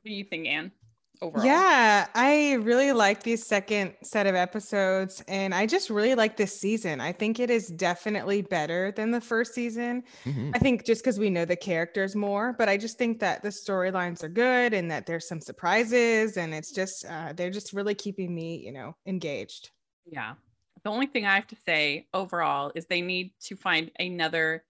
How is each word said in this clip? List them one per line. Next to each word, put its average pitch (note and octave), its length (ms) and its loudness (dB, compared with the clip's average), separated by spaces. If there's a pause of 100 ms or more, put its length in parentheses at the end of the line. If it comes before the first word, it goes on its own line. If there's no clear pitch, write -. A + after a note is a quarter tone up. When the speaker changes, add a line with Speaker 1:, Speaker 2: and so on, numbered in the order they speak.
Speaker 1:
What A3 80 -14
do G#3 40 -8
you G3 100 -8
think, D#3+ 220 -8
Anne, D#3 240 -4 (500)
overall? G#3 240 -2
Speaker 2:
Yeah, C4 680 6
I C#4+ 400 4
really B3 380 4
like G#3+ 300 4
these A#3 220 -2
second G3+ 580 0
set G3+ 240 0
of F#3+ 80 4
episodes, F#3+ 960 0
and G3 260 -2
I G3 120 2
just F4 240 0
really A3 240 4
like A3 240 2
this G3+ 200 -2
season. G3 420 -2
I D#3+ 120 -2
think A3 280 -2
it B3 100 0
is A#3 180 2
definitely F#3 720 -2
better F3+ 520 -2
than A3 180 -2
the A#3 100 0
first A3+ 320 -2
season. A#3+ 520 -4 (200)
Speaker 3:
Mm-hmm. C3+ 300 -4
Speaker 2:
I A#3+ 40 0
think B3 280 4
just A3+ 180 2
'cause A3 140 2
we G#3+ 100 2
know E3+ 160 2
the F3 120 2
characters F#3+ 600 -2
more, G#3 420 0
but A3 120 4
I G3+ 80 2
just A3+ 180 -6
think A#3 240 0
that F#3 220 0
the G3+ 80 -4
storylines F#3 760 -2
are D#3 60 -8
good B3 420 4
and F3 180 0
that D3 140 -4
there's E3 240 -6
some E3 140 -8
surprises, A3 960 2
and D#3+ 160 -4
it's D#3 180 -10
just, F#3+ 320 -6
uh, D#3+ 300 -8
they're F3+ 160 -4
just G3+ 240 -10
really G3+ 200 -2
keeping F#3+ 400 -6
me, E3 220 -6
you A2+ 160 -12
know, C3+ 320 -14
engaged. D#3 680 -6 (360)
Speaker 1:
Yeah. C3 280 -10 (500)
The G#3 60 -4
only B3 160 -2
thing A#3+ 200 -2
I G3 80 6
have G3+ 140 2
to A3 80 -20 (100)
say D3+ 480 0
overall D#3 600 0
is E3+ 120 -8
they F3 160 -2
need F3+ 300 -4 (100)
to G3 140 -12
find E3 420 0
another D#3+ 720 -2